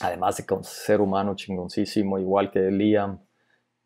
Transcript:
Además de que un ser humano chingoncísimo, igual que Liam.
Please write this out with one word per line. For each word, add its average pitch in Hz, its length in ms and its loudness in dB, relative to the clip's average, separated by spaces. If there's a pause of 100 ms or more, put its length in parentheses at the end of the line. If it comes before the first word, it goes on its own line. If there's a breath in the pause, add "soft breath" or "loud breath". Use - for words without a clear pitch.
Además 90 360 0
de - 80 -10
que - 80 -2
un 92 100 -2
ser - 380 0
humano 98 340 0
chingoncísimo, 98 840 -2
igual 98 320 2
que 95 200 2
Liam. 101 480 2 (680)